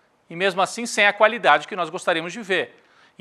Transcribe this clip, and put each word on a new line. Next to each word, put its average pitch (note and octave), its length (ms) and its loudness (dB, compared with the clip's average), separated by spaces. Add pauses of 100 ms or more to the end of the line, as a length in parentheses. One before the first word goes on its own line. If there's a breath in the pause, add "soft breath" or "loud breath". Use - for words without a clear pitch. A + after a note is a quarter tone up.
(300)
E E3 60 -14
mesmo F#3 260 0
assim, A3+ 240 -4
sem A3 200 0
a G3+ 80 4
qualidade G#3 540 4
que G#3+ 80 -12
nós E3+ 140 -4
gostaríamos E3+ 440 -2
de A#3 80 -12
ver. F3+ 420 -4 (380 soft breath)